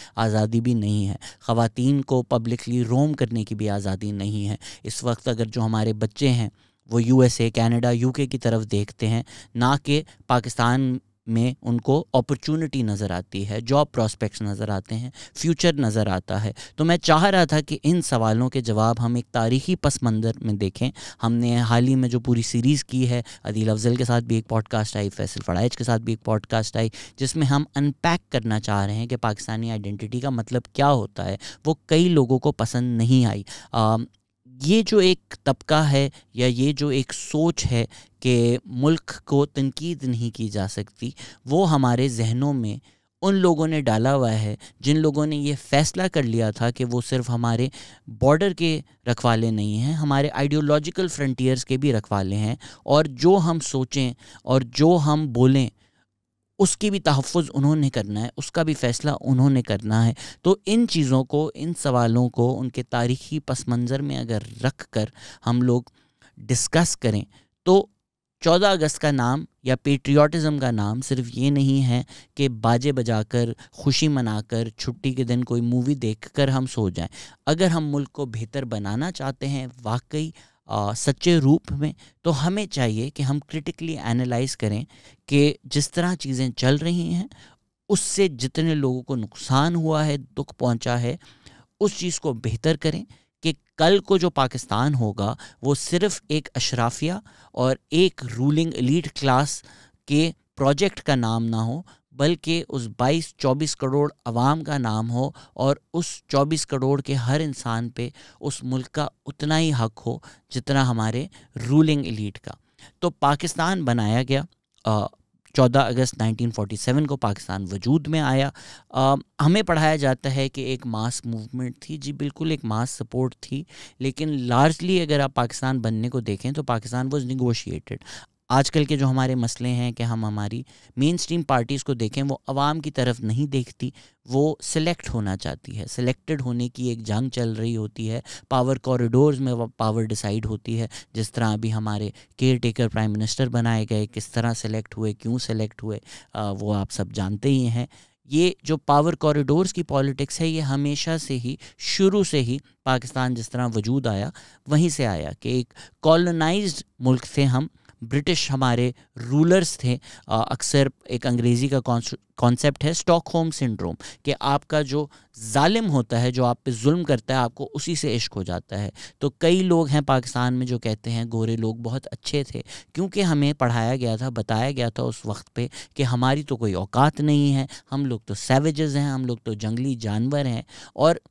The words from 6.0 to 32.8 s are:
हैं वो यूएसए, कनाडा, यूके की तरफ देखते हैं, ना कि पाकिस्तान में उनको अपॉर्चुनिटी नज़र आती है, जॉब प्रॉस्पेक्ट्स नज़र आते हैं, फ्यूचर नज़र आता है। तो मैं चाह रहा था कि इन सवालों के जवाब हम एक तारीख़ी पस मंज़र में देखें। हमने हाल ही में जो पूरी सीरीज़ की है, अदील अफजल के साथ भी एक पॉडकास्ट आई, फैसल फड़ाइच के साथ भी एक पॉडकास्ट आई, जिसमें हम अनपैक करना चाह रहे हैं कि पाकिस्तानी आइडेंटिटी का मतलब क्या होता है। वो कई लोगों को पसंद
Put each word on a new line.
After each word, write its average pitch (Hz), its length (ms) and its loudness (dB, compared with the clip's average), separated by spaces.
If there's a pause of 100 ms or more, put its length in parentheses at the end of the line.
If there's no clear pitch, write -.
हैं 117 220 2 (400)
वो 117 80 2
यूएसए, 120 520 4
कनाडा, 117 400 2
यूके 127 360 0
की 127 120 -6
तरफ 113 240 0
देखते 104 440 -2
हैं, 113 180 0 (320)
ना 123 200 2
कि 147 280 0 (240)
पाकिस्तान 123 720 0 (280)
में 117 340 2
उनको 127 520 0
अपॉर्चुनिटी 143 680 0
नज़र 104 300 -2
आती 92 320 -6
है, 101 160 -6
जॉब 139 320 2
प्रॉस्पेक्ट्स 110 500 -2
नज़र 104 280 -4
आते 98 240 -6
हैं, 120 180 -8 (220)
फ्यूचर 165 420 2
नज़र 110 320 2
आता 95 300 -2
है। 107 160 -4 (240)
तो 151 60 0
मैं 170 120 4
चाह 165 320 4
रहा 185 180 4
था 151 140 2
कि 151 140 -6
इन 165 260 2
सवालों 117 480 2
के 135 120 -2
जवाब 113 400 2
हम 117 160 0
एक 120 180 -4
तारीख़ी 127 400 2
पस - 280 -2
मंज़र 110 400 0
में 107 160 -2
देखें। 101 320 -2 (320)
हमने 120 340 2
हाल 120 280 4
ही 135 100 4
में 127 140 2
जो 120 120 0
पूरी 120 220 2
सीरीज़ 131 420 0
की 127 220 0
है, 120 180 -2 (200)
अदील 110 240 -2
अफजल 110 280 2
के 127 80 -2
साथ 120 160 2
भी 117 180 0
एक 107 80 -4
पॉडकास्ट 110 500 -2
आई, 101 120 -2
फैसल - 320 -6
फड़ाइच 95 360 0
के 120 80 -6
साथ 117 140 0
भी 113 140 -4
एक 110 120 -6
पॉडकास्ट 110 520 -2
आई, 113 140 0 (280)
जिसमें 143 280 0
हम 143 200 2 (100)
अनपैक 147 440 0 (120)
करना 110 260 0
चाह 101 260 0
रहे 104 120 -2
हैं 117 120 -4
कि 123 80 -2
पाकिस्तानी 113 540 -4
आइडेंटिटी 107 500 -6
का 139 100 -4
मतलब 120 320 -2 (120)
क्या 139 120 2
होता 120 360 0
है। 95 160 -4 (280)
वो 156 120 0 (100)
कई 165 200 4
लोगों 131 300 4
को 147 140 0
पसंद 123 460 -2